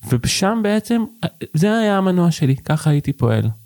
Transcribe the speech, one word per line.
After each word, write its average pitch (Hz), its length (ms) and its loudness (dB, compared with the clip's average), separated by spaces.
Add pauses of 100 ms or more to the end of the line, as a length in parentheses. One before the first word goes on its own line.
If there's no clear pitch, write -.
ושם 196 540 0
בעצם, 214 420 0 (500)
זה 208 240 2
היה 208 200 0
המנוע 180 320 2
שלי, 135 260 0
ככה 151 340 -2
הייתי 143 220 0
פועל. 113 380 0 (160)